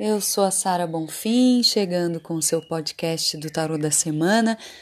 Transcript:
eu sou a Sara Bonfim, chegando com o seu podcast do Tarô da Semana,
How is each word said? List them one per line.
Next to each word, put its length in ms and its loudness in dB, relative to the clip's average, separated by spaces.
eu 220 0
sou 200 0
a 80 4
Sara 360 0
Bonfim, 760 2
chegando 560 0
com 140 -10
o 80 -2
seu 220 0
podcast 720 -4
do 140 -8
Tarô 260 -2
da 140 -2
Semana, 680 2